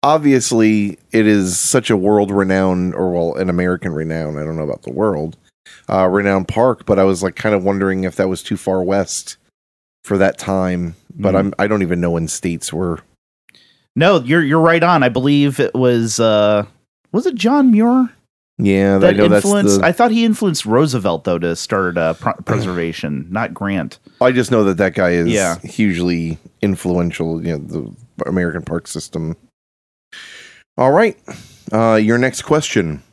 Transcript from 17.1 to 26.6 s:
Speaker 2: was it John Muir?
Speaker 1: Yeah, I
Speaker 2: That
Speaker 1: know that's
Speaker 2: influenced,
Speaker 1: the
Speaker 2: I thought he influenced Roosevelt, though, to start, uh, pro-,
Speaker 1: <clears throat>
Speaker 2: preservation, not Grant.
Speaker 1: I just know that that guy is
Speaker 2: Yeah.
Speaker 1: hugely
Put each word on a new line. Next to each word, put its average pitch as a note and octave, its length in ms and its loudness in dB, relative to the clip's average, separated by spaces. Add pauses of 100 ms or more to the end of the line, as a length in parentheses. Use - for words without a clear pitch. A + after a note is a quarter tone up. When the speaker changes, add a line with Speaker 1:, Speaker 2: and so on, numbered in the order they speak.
Speaker 2:
was A3 140 0
it E4+ 100 -2
John B3 360 2
Muir? A#3+ 380 2 (480)
Speaker 1:
Yeah, G2 380 2
I G2 40 4
Speaker 2:
That G2 180 4
Speaker 1:
know G#2 100 4
that's G2+ 180 4
Speaker 2:
influenced, G3+ 360 2
Speaker 1:
the - 40 0
Speaker 2:
I F3 60 2
thought A#3 200 2
he A#3 120 2
influenced G#3 420 0
Roosevelt, A2 600 0
though, F2 140 0
to E2+ 180 -2
start, F#2 400 -4
uh, E2 160 0
pro-, - 200 -4
Speaker 1:
<clears throat> - 120 -12
Speaker 2:
preservation, E2+ 840 -4
not G2 240 -4
Grant. G2 460 -6 (220)
Speaker 1:
I B2+ 100 4
just B2 180 0
know A2+ 140 4
that F#2+ 140 2
that F#2 160 2
guy F2+ 180 0
is E2+ 160 2
Speaker 2:
Yeah. F2 320 0
Speaker 1:
hugely F2 800 -2 (240)